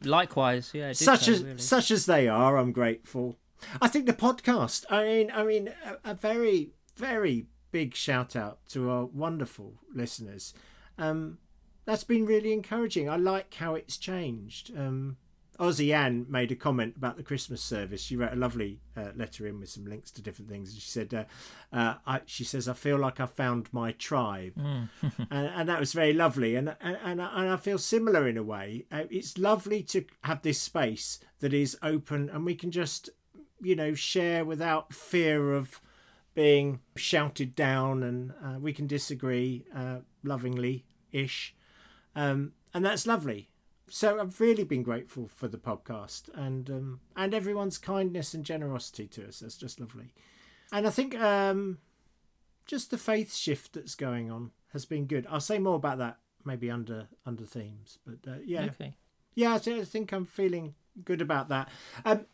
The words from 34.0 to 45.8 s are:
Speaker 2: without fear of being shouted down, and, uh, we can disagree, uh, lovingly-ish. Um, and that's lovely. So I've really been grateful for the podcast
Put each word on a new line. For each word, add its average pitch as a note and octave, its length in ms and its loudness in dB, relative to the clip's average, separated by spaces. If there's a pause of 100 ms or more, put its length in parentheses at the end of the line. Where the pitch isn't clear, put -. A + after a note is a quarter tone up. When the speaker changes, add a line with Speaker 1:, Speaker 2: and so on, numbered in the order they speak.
Speaker 2:
without D#3 500 -2
fear D3+ 580 2
of C#3 280 -2 (560)
being C#3+ 420 8 (160)
shouted D3 640 0
down, C3 480 2
and, B2 280 -4 (120)
uh, C3+ 160 -8
we D3 120 -2
can C#3+ 140 -4
disagree, B2+ 800 -2 (100)
uh, B2+ 220 -6 (260)
lovingly-ish. B2+ 1300 -4 (580)
Um, C#3+ 380 0 (200)
and F3+ 120 0
that's G#3 240 2
lovely. C#3+ 400 0 (420)
So G#3+ 300 2
I've F#3 200 -4
really A3 240 6
been C#3 180 0
grateful A#2 460 -6
for - 200 -8
the A2 100 -10
podcast G#2+ 760 -8